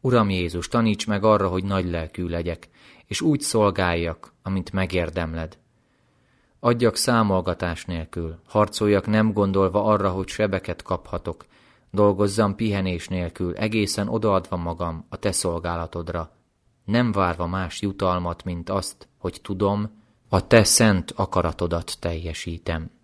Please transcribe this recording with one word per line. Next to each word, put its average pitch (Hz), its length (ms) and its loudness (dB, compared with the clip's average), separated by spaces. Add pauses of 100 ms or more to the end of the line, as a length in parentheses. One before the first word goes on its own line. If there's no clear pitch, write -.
Uram 117 300 2
Jézus, 87 380 -2
taníts 113 380 0
meg 104 180 -2
arra, 104 240 4
hogy 92 160 -2
nagylelkű 90 640 -2
legyek, 85 420 -6 (380)
és - 140 -6
úgy 156 200 2
szolgáljak, 90 1000 0
amint 95 300 -4
megérdemled. 82 880 -2 (1000)
Adjak 120 360 4
számolgatás 92 880 0
nélkül, 82 600 -8
harcoljak 104 600 2
nem 107 260 2
gondolva 98 520 2
arra, 101 260 4
hogy 92 180 -4
sebeket 98 540 -4
kaphatok, - 640 -6 (440)
dolgozzam 101 640 2
pihenés 98 540 -2
nélkül, 90 460 -4
egészen 104 540 -2
odaadva 101 480 0
magam 85 520 -6
a - 80 -12
te 101 160 -2
szolgálatodra, 85 1000 -4 (520)
nem 117 280 2
várva 87 340 0
más 90 340 -4
jutalmat, 90 640 -2
mint 85 260 -6
azt, - 380 -6 (100)
hogy - 240 -8
tudom, 101 600 -2 (260)
a - 180 2
te 113 180 8
szent 98 460 4
akaratodat 85 880 -2
teljesítem. 82 880 -6 (140)